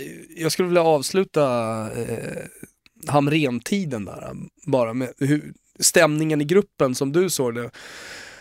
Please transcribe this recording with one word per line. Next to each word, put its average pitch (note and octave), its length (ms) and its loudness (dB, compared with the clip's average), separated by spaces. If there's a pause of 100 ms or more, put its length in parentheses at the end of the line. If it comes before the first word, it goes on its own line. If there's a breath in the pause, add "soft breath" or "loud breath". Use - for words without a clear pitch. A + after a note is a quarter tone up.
(360)
jag D#3+ 160 -2
skulle F3+ 160 0
vilja F3 140 6
avsluta, D#3+ 600 2 (500)
eh... A#2 520 -8 (640)
Hamrén-tiden C#3+ 960 0
där, - 280 -12 (340)
bara A#2+ 280 2
med B2+ 140 -4 (100)
hur, C#3 340 0 (280)
stämningen D#3 600 4
i D3 40 0
gruppen D3+ 500 2
som C#3 180 -2
du F3+ 180 2
såg B2 240 -2
det. A#2+ 160 -8 (720 loud breath)